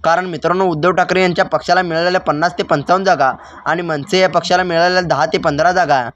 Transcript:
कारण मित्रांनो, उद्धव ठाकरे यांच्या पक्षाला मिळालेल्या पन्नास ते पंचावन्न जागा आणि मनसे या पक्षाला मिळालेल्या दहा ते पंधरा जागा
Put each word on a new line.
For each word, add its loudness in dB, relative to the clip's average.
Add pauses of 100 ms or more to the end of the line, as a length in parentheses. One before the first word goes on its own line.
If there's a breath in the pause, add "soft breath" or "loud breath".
कारण 2
मित्रांनो, -2
उद्धव 0
ठाकरे 0
यांच्या 2
पक्षाला 0
मिळालेल्या 0
पन्नास -2
ते -2
पंचावन्न 0
जागा 2 (360 loud breath)
आणि -2
मनसे -2
या 4
पक्षाला 0
मिळालेल्या 2
दहा 0
ते -2
पंधरा 2
जागा 2 (160)